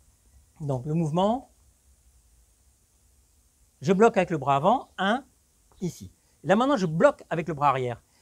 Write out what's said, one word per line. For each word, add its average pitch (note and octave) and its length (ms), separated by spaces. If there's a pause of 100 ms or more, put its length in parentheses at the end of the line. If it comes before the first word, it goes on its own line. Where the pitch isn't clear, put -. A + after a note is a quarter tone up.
(600)
Donc C3+ 260
le D3+ 80
mouvement. F3+ 560 (2250)
Je C#3 120
bloque A3+ 240
avec F#3 140
le E3 80
bras C#3 160
avant, F3+ 420
un, G#3 280 (560)
ici. D#3+ 320 (320)
Là D#3+ 100
maintenant, C4 220
je F#3+ 100
bloque F3 440
avec E3 180
le E3 60
bras C#3+ 160
arrière. B2+ 300 (220)